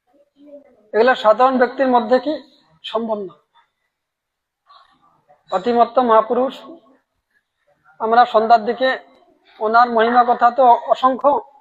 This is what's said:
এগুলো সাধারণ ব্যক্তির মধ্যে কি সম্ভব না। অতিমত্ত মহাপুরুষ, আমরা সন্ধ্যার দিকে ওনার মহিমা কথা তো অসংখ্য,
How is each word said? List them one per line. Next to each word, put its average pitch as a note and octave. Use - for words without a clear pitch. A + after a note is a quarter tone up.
এগুলো A#3
সাধারণ A#3+
ব্যক্তির B3+
মধ্যে A#3
কি C#4
সম্ভব A3
না। F#3
অতিমত্ত A#3
মহাপুরুষ, B3
আমরা A3+
সন্ধ্যার A3+
দিকে A#3+
ওনার A3+
মহিমা A#3+
কথা A#3+
তো C4
অসংখ্য, C4